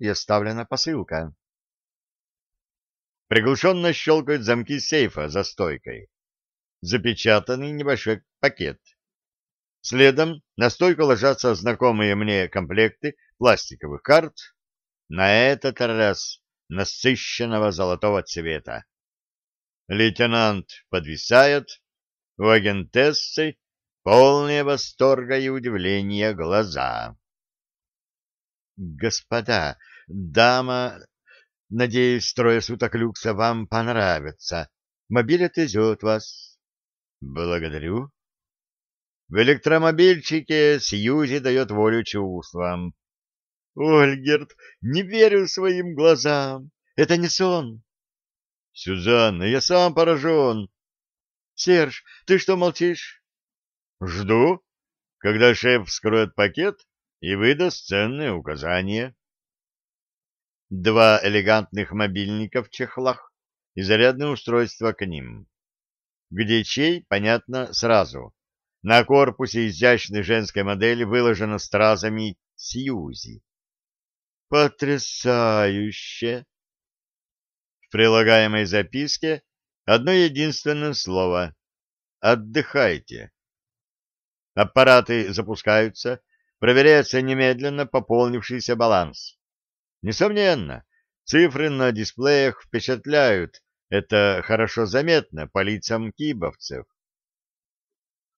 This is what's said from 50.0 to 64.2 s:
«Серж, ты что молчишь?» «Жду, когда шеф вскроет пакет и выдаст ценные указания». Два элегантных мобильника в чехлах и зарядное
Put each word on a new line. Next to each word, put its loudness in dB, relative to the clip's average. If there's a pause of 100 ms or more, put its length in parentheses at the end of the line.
«Серж, 0 (200)
ты 2
что -2
молчишь?» -4 (800)
«Жду, 0 (520)
когда 4
шеф 0
вскроет -2
пакет -2 (320)
и -4
выдаст 0
ценные -4
указания». -4 (1600)
Два 4
элегантных 0
мобильника -4
в -20
чехлах -6 (420)
и -6
зарядное 2